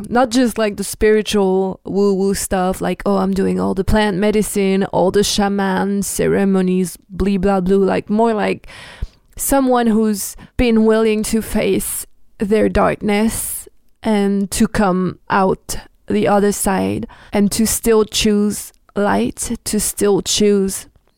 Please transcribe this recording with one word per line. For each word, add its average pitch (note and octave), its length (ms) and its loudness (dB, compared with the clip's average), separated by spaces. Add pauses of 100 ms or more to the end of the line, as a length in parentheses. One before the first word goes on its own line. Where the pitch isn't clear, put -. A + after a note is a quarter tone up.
not B3 220 2
just, A#3+ 300 0
like, G#3 180 -2
the G3 60 -4
spiritual F#3+ 1000 0
woo-woo G3 500 0
stuff, F#3+ 460 -2
like, F3+ 220 -4
"Oh, G3+ 140 0
I'm F#3+ 160 0
doing F#3 260 -2
all F#3+ 140 -2
the F#3+ 100 -2
plant G#3+ 340 0
medicine, G3 680 0 (100)
all F3 160 2
the G3+ 140 2
shaman G3+ 800 -2
ceremonies, F#3 960 0 (120)
blee G3 280 -2
blah G3 240 0
blue," G3 220 2
like, F#3 280 -2
more A3+ 240 2
like F#3+ 320 -4 (720)
someone B3+ 500 2
who's G#3+ 480 0 (220)
been A3+ 280 4
willing A3 380 2
to A3 180 -2
face - 640 -2 (340)
their G#3 280 2
darkness G#3 1000 -2 (360)
and G3+ 480 0
to A3 160 2
come F#3 520 0 (100)
out - 480 0 (300)
the G#3 200 0
other G3+ 240 2
side G3 560 -2 (240)
and G#3 200 2
to A3 140 0
still A3 380 2
choose G#3 720 -2 (220)
light, G#3 680 -2
to G#3+ 160 -2
still G3+ 420 0
choose G3+ 680 0 (300)